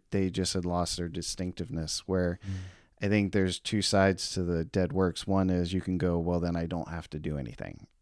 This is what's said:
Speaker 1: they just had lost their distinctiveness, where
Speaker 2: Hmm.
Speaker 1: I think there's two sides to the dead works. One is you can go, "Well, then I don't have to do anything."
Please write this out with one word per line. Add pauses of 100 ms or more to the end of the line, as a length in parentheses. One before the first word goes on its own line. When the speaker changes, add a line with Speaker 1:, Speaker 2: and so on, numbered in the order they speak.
Speaker 1:
they
just
had
lost
their
distinctiveness,
where
Speaker 2:
Hmm. (540)
Speaker 1:
I
think
there's
two
sides
to
the
dead
works.
One
is
you
can
go,
"Well,
then
I
don't
have
to
do
anything." (160)